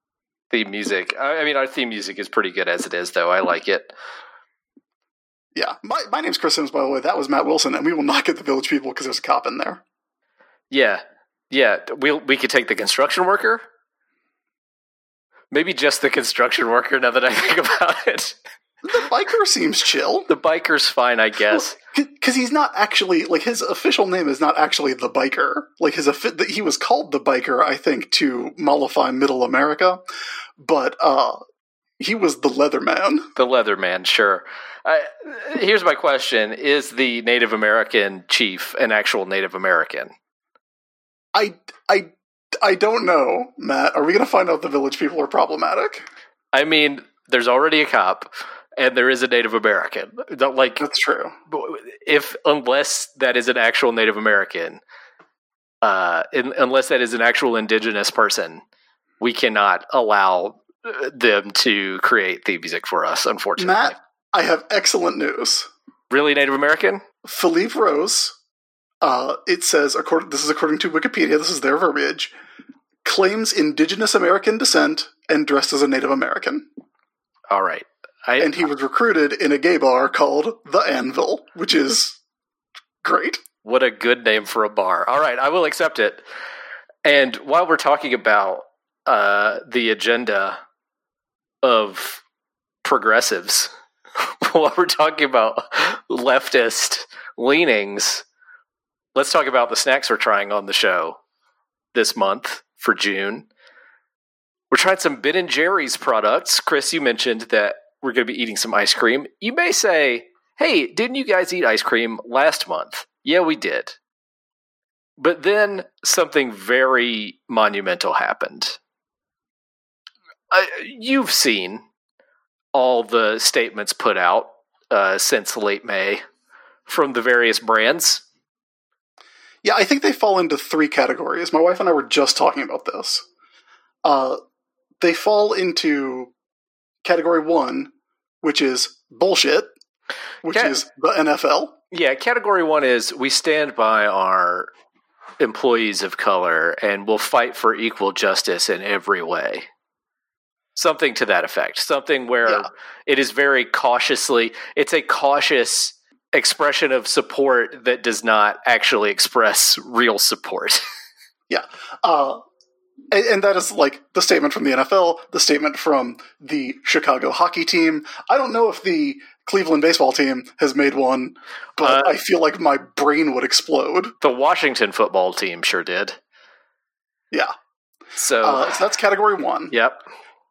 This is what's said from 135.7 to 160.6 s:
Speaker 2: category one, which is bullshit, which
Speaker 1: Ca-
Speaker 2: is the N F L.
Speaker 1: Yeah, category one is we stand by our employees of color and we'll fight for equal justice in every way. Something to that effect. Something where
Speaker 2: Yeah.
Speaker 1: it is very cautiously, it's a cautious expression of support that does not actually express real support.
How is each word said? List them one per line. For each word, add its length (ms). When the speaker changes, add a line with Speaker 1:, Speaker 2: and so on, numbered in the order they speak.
Speaker 2:
category 380
one, 500
which 200
is 380
bullshit, 560
which 160
Speaker 1:
Ca- 100
Speaker 2:
is 300
the 120
N 180
F 180
L. 320
Speaker 1:
Yeah, 240
category 480
one 200
is 300
we 160
stand 460
by 300
our 640
employees 640
of 140
color 540
and 260
we'll 100
fight 380
for 180
equal 380
justice 580
in 120
every 420
way. 400
Something 400
to 120
that 160
effect. 360
Something 480
where 220
Speaker 2:
Yeah. 180
Speaker 1:
it 140
is 120
very 320
cautiously, 920
it's 180
a 80
cautious 920
expression 600
of 160
support 800
that 160
does 220
not 420
actually 460
express 640
real 420
support. 640